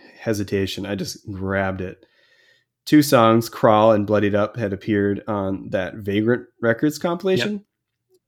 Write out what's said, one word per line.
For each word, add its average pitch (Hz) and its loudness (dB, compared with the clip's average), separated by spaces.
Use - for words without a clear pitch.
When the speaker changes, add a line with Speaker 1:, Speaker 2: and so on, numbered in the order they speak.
Speaker 1:
hesitation. 98 -4
I 101 -6
just - -10
grabbed 95 -4
it. - -12
Two 151 6
songs, 117 4
Crawl 110 4
and 104 2
Bloodied 104 2
Up, 104 -2
had 107 -4
appeared 101 -2
on 98 -4
that 95 -4
Vagrant 107 -2
Records 117 0
compilation. 185 -2
Speaker 2:
Yep. 202 -8
Speaker 1:
I - -20